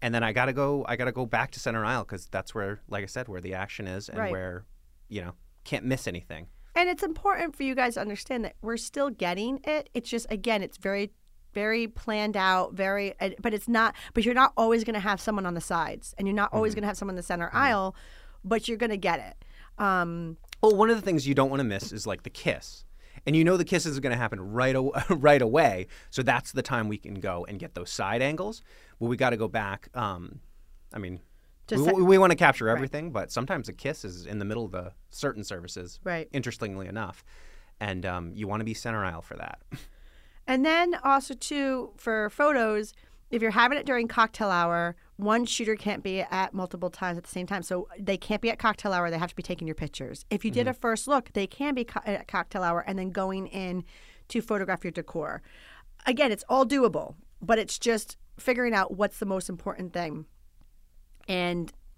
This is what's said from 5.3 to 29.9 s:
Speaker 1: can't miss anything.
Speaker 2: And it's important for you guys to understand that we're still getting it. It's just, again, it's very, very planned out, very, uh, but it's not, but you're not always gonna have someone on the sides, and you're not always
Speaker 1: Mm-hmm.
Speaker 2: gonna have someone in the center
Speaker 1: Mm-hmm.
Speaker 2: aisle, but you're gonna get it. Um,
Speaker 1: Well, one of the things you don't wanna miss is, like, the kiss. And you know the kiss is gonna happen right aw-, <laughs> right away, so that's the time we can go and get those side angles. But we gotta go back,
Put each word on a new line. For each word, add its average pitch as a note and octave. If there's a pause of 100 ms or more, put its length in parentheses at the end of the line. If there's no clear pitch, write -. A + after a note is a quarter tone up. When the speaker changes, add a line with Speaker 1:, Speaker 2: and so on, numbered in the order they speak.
Speaker 1:
can't A#2
miss B2+
anything. F2 (280)
Speaker 2:
And F4+
it's F4+
important E4+
for -
you C4
guys B3
to -
understand G#3+
that -
we're A3+
still C#4
getting G#3
it. D4+
It's A#3+
just, A#3
again, G#3+
it's -
very, G3+ (420)
very A3
planned G#3+
out, F#3
very, G3
uh, G3 (100)
but A3
it's G#3
not, A3+ (220)
but A3+
you're A#3+
not C4
always A3+
gonna G#3+
have G3
someone G3+
on F3
the E3+
sides, -
and G3
you're G3
not G#3
always A3
Speaker 1:
Mm-hmm. G3+
Speaker 2:
gonna G3+
have G3
someone G3
in F3+
the F3
center F3
Speaker 1:
Mm-hmm. -
Speaker 2:
aisle, G#3 (480)
but A3
you're A#3
gonna A3
get F3
it. G2 (320)
Um, E3+ (240)
Speaker 1:
Well, G#3+
one G#3+
of A#3
the G#3+
things D#3
you C#3
don't C3+
wanna C3+
miss G2+
is, G#2+
like, G2
the -
kiss. - (400)
And C#3+
you D#3+
know F#3
the F3
kiss E3
is C#3
gonna B2+
happen A2
right B2
aw-, C3 (120)
<laughs> -
right D3
away, A2+ (240)
so C3
that's B2
the C3
time A#2
we G#2
can -
go F2+
and G2+
get F2
those F2
side A2+
angles. E3 (360)
But A#2
we B2
gotta B2
go A2
back, G#2